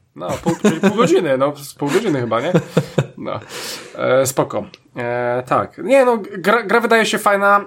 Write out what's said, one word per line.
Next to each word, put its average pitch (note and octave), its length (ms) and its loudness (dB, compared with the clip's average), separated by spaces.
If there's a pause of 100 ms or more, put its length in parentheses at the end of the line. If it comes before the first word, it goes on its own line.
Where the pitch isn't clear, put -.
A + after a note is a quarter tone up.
(160)
No, F3 140 -10
pół, - 220 -2 (100)
czyli D#3+ 180 2
pół G3+ 160 2
godziny, A3 420 2
no, C#3+ 180 0
z - 180 -16
pół D3 160 -4
godziny E3+ 300 0
chyba, A2+ 200 0
nie? D#3+ 120 -2 (640)
No. - 220 -8 (580)
E, B2+ 280 2
spoko. B2+ 380 -2 (320)
E, B2 500 -4
tak. C#3 380 -2
Nie, C4 200 4
no, A#3 180 0 (160)
gra, G#3 240 2
gra G#3+ 180 2
wydaje A3 260 2
się G#3+ 120 -2
fajna. G3+ 480 4